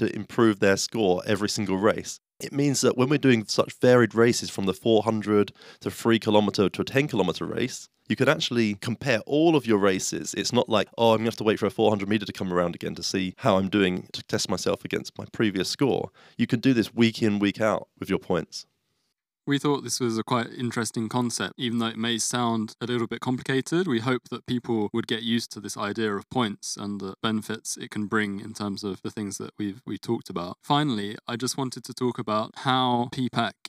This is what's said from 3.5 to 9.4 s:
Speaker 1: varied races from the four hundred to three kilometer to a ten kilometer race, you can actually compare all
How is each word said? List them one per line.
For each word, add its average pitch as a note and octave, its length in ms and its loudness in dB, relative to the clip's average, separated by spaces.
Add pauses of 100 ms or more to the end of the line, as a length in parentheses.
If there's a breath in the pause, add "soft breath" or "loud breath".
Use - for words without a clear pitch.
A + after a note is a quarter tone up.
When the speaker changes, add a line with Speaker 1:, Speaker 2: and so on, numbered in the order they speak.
Speaker 1:
varied A#2+ 260 6
races A2+ 360 4
from G2 140 -6
the F#2 200 -2
four A2+ 180 4
hundred G#2 500 2 (280 loud breath)
to G2+ 100 -6
three A#2 280 2
kilometer G#2 520 4
to - 120 -4
a - 20 0
ten C#3 240 0
kilometer F2+ 360 0
race, F2 440 -6 (200)
you G#3+ 80 0
can B2+ 120 2
actually A#2+ 460 0
compare A2+ 520 -2
all D#3+ 280 4